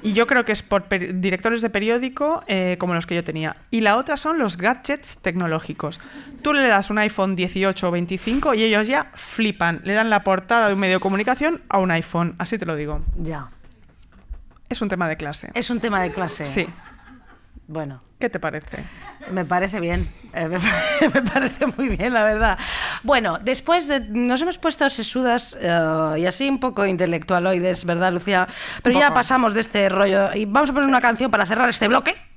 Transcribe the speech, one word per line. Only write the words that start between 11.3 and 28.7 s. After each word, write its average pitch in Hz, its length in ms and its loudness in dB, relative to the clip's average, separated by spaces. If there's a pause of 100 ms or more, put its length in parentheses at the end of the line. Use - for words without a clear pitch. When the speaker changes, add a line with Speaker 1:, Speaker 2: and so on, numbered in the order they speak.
Speaker 1:
a 202 100 2
un 185 120 2
iPhone. 165 480 0
Así 175 180 -4
te 190 80 -4
lo 165 100 -4
digo. 151 280 -4 (160)
Speaker 2:
Ya. 156 300 -6 (1200)
Speaker 1:
Es 240 100 -6
un 208 80 -2
tema 180 220 -2
de 160 80 -4
clase. - 360 -10
Speaker 2:
Es 240 140 -4
un 240 120 -2
tema 208 220 0
de 180 80 -2
clase. 170 360 -6
Speaker 1:
Sí. 151 200 -2 (1000)
Speaker 2:
Bueno. 147 360 -10 (160)
Speaker 1:
¿Qué 240 120 -2
te 185 80 -8
parece? - 400 -8 (540)
Speaker 2:
Me 185 120 -2
parece 185 360 0
bien. 170 280 -2 (240)
Eh, 165 160 -4
me, 175 100 -2
<laughs> 427 560 2
me 269 80 4
parece 262 440 0 (100)
muy 262 120 -2
bien, 247 260 -2
la 220 100 4
verdad. 214 340 2 (440)
Bueno, 226 400 2
después 277 440 0
de, 277 140 0
nos 240 400 0
hemos 339 160 -2
puesto 302 320 0
sesudas, 240 720 0
eh, 160 600 2
y 170 60 0
así 220 220 -2
un 277 100 0
poco 247 280 0
intelectualoides, 180 1000 0
¿verdad, 175 280 0
Lucía? 180 340 0 (360)